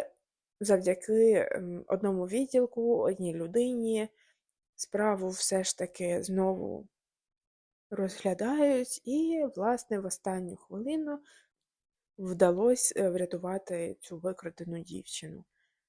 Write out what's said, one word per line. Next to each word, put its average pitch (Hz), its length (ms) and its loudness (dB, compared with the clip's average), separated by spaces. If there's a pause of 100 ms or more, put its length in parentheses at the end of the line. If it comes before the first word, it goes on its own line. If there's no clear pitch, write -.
(600)
завдяки, 202 920 4
ем, 175 360 -6
одному 190 400 0
відділку, 233 720 2
одній 185 360 0
людині 220 760 0 (680)
справу 202 540 0
все 185 340 0
ж - 140 -4
таки 175 460 -2
знову 190 640 0 (1000)
розглядають, 233 1160 0
і, 311 380 0 (100)
власне, 214 440 0
в 196 60 -6
останню 185 500 -6
хвилину 294 640 -4 (1000)
вдалось, 185 760 4
е, 190 140 2
врятувати 180 920 -4
цю - 160 -14
викрадену 170 600 -8
дівчину. 170 680 -12 (440)